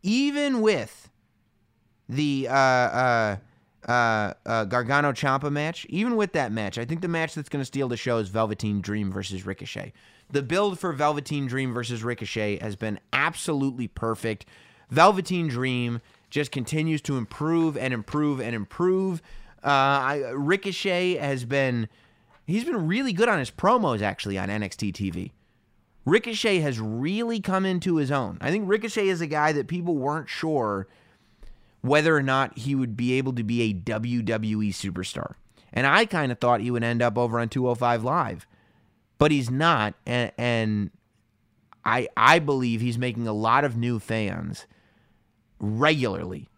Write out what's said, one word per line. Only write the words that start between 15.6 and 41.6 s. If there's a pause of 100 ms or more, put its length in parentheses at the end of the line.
just
continues
to
improve
and
improve
and
improve. (420)
Uh,
I,
Ricochet
has
been, (560)
he's
been
really
good
on
his
promos,
actually,
on
N
X
T
T
V. (720)
Ricochet
has
really
come
into
his
own.
I
think
Ricochet
is
a
guy
that
people
weren't
sure (960)
whether
or
not
he
would
be
able
to
be
a
W
W
E
superstar. (400)
And
I
kinda
thought
he
would
end
up
over
on
two
oh
five
Live. (720)
But
he's
not, (100)
and,
and (920)